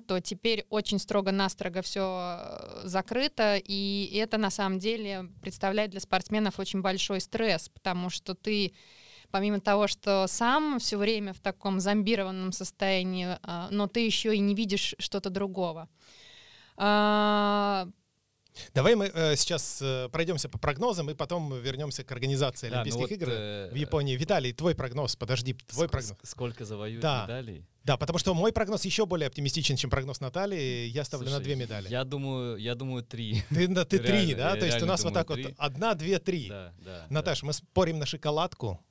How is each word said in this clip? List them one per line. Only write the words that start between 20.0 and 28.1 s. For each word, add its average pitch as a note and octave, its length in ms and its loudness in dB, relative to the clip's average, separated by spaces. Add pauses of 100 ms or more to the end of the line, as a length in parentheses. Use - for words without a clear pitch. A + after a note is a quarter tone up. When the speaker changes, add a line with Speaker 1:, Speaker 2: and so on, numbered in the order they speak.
Speaker 2:
пройдёмся E3 360 0
по B2 120 -8
прогнозам D#3 500 0
и D3+ 60 -4
потом D3 440 -4
вернёмся C3+ 460 -4
к - 80 -10
организации C3 560 0
Speaker 3:
Да, A#2 80 -2
ну B2 60 2
Speaker 2:
Олимпийских B2 180 0
Speaker 3:
вот, B2+ 120 0
Speaker 2:
игр E3+ 180 -2
Speaker 3:
э, G#2 420 -4
Speaker 2:
в - 20 -6
Японии. C#3+ 400 0
Виталий, C#3 380 0
твой D#3+ 220 2
прогноз, C3 420 -4
подожди, B2+ 380 -2
твой D#3 320 -2
Speaker 3:
ск-, E3 40 -2
Speaker 2:
прогноз. G#2+ 280 -4
Speaker 3:
ск-, - 80 -20
сколько A#2+ 400 -8
завоюют G#2+ 340 -8
Speaker 2:
Да. C3+ 240 2
Speaker 3:
медалей? A2 420 -10 (160)
Speaker 2:
Да, C3+ 140 2
потому E3+ 220 -2